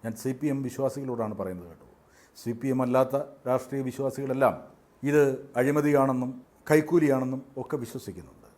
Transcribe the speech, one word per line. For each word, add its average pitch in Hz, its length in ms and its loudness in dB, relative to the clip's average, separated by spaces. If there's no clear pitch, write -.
ഞാൻ 113 180 -6
സി 131 160 -4
പി 147 160 -4
എം 139 140 -2
വിശ്വാസികളോടാണ് 123 720 -4
പറയുന്നത് 90 320 -8
കേട്ടോ. - 180 -20
സി 117 180 -6
പി 135 140 -4
എം 127 120 0
അല്ലാത്ത 131 300 2
രാഷ്ട്രീയ 131 420 -2
വിശ്വാസികളെല്ലാം 131 680 0
ഇത് 147 180 4
അഴിമതിയാണെന്നും 135 720 2
കൈക്കൂലിയാണെന്നും 151 720 4
ഒക്കെ 127 220 -6
വിശ്വസിക്കുന്നുണ്ട്. 98 760 -14